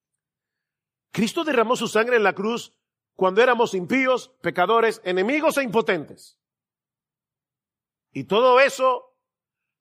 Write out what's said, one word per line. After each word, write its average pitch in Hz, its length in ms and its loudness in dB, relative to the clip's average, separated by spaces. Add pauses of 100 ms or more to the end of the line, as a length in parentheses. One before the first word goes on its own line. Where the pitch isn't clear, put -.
(1120)
Cristo 214 320 -2
derramó 247 320 0
su 226 120 -6
sangre 233 280 0
en 220 60 2
la 190 120 0
cruz 220 440 -8 (360)
cuando 185 280 2
éramos 240 320 2
impíos, 247 540 -2 (140)
pecadores, 202 600 0
enemigos 233 540 0
e 277 40 -2
impotentes. 202 760 -4 (1700)
Y 139 120 -10
todo 247 360 4
eso 262 540 0 (680)